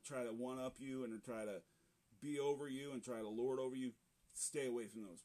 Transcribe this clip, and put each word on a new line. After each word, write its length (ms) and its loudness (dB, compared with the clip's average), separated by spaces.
try 200 0
to 80 0
one-up 460 -2
you 260 -2
and 200 -4
try 200 -2
to 180 -2
be 180 0
over 300 4
you 240 -2
and 100 -2
try 180 -2
to 80 -2
lord 300 4
over 160 2
you. 180 0
Stay 320 0
away 200 2
from 160 -8
those 220 -10